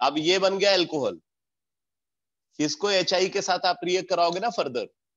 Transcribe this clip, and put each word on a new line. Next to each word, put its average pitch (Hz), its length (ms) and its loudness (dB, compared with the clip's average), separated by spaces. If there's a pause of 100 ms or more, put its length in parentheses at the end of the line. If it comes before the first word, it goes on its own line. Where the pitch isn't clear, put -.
अब 143 160 0
ये 170 200 2
बन 190 200 2
गया 196 140 4
अल्कोहल, 143 480 -2 (1400)
इसको 151 320 -2
एचआई 185 380 2
के 196 140 -4
साथ 185 240 -2
आप 175 180 0
रिएक्ट 180 240 -2
कराओगे 175 320 0
ना 233 100 -2
फर्दर, 127 360 -4 (300)